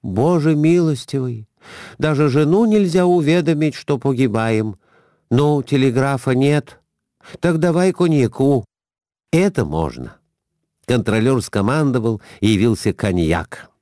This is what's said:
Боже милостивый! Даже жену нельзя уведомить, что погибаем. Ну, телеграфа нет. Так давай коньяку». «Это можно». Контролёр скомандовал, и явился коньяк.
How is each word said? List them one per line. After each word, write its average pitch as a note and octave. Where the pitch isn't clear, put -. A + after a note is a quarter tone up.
Боже D3
милостивый! C#3+
Даже D3+
жену D3+
нельзя F#3+
уведомить, D#3+
что -
погибаем. A2+
Ну, D3
телеграфа C3+
нет. C#3+
Так E3
давай F3
коньяку». C#3
«Это F3
можно». C#2+
Контролёр A2+
скомандовал, A#2
и G2+
явился G#2+
коньяк. E2+